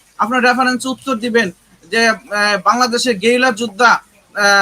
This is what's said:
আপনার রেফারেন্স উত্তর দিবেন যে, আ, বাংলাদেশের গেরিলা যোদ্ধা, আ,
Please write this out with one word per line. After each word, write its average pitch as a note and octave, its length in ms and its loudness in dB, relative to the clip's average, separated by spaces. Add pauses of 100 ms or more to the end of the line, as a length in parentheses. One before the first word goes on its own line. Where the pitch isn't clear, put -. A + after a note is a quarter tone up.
(180)
আপনার A#3+ 240 -2
রেফারেন্স B3 440 0
উত্তর C4 300 -6
দিবেন A3 360 -2 (400)
যে, A3+ 180 2
আ, A3 40 2 (500)
বাংলাদেশের A#3 520 0
গেরিলা A#3+ 360 0
যোদ্ধা, G#3+ 520 0 (320)
আ, G3+ 80 -2 (180)